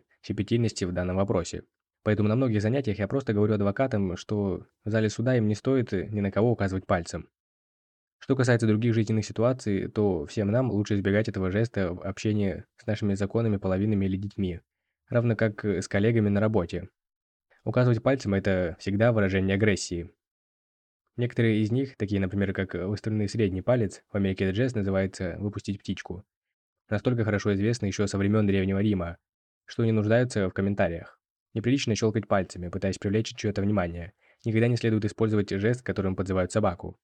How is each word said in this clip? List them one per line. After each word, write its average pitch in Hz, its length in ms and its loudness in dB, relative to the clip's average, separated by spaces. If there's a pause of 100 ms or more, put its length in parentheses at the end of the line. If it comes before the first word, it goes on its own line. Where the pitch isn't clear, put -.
(240)
щепетильности 107 640 -2
в 90 80 -2
данном 90 240 -2
вопросе. 98 460 -2 (400)
Поэтому 104 260 2
на 110 80 2
многих 117 240 2
занятиях 110 380 0
я 101 100 0
просто 127 240 -2
говорю 104 220 4
адвокатам, 101 600 0
что 98 500 -2 (200)
в 107 40 -4
зале 110 200 2
суда 123 260 0
им 110 120 2
не 107 80 2
стоит 131 360 0
ни 101 300 -2
на 98 100 0
кого 117 200 2
указывать 95 340 -2
пальцем. 85 420 -4 (920)
Что - 160 0
касается 117 320 4
других 110 260 4
жизненных 110 320 2
ситуаций, 107 640 0
то 95 380 0
всем 101 260 -2
нам 123 200 2
лучше 104 240 0
избегать 101 340 2
этого 92 220 -2
жеста 98 420 0
в 92 80 -10
общении 101 640 -2 (120)
с - 80 -20
нашими 104 280 0
законными 104 440 0
половинами 98 480 0
или 95 120 0
детьми, 95 420 -6 (480)
равно 117 300 0
как 110 260 -2
с 92 240 -2
коллегами 107 420 2
на 101 120 2
работе. 95 480 -2 (760)
Указывать 120 400 2
пальцем — 127 320 0
это 92 420 0
всегда 107 360 2
выражение 95 420 2
агрессии. 92 560 -2 (1040)
Некоторые 117 460 2
из 107 100 0
них, 131 260 -2
такие, 98 240 0
например, 98 320 0
как 95 200 -4
выставленный 104 560 -2
средний 92 320 0
палец, 120 500 0
в - 40 -4
Америке 98 300 0
этот 95 120 0
жест 127 180 0
называется 95 640 -2
«выпустить 101 400 -6
птичку», 90 440 -10 (640)
настолько 117 340 0
хорошо 101 300 0
известны 104 340 0
ещё 101 180 -2
со 98 120 -2
времён 104 280 2
Древнего 98 340 2
Рима, 95 380 -2 (480)
что - 200 -2
не 113 60 2
нуждаются 110 580 2
в - 40 -8
комментариях. 98 680 -2 (340)
Неприлично 120 420 0
щёлкать 107 320 0
пальцами, 90 400 -2
пытаясь 95 300 -4
привлечь 107 360 -2
чьё-то 104 280 -4
внимание. 87 500 -2 (340)
Никогда 113 220 2
не 123 80 2
следует 110 300 2
использовать 107 440 0
жест, 107 340 0
которым 95 320 -2
подзывают 92 360 0
собаку. 90 520 -2